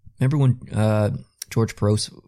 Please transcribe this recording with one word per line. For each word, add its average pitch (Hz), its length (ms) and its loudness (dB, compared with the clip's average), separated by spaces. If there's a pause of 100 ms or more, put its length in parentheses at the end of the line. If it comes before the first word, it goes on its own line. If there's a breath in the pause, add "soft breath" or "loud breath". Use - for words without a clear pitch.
(180)
remember 135 200 2
when, 127 200 2 (140)
uh, 107 380 2 (400)
George 113 260 0
Peros, 104 340 0 (180)